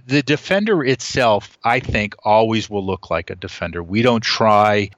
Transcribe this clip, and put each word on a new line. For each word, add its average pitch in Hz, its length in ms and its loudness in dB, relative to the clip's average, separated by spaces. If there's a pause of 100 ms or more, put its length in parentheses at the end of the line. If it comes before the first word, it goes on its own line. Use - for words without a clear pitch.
the 139 160 0
Defender 180 640 0
itself, 123 800 0
I 123 160 2
think, 104 440 -4
always 110 460 2
will 101 160 -6
look 95 240 -6
like 82 220 -4
a 92 40 -10
Defender. 87 460 -10
We 95 200 -2
don't 117 220 2
try, 104 760 2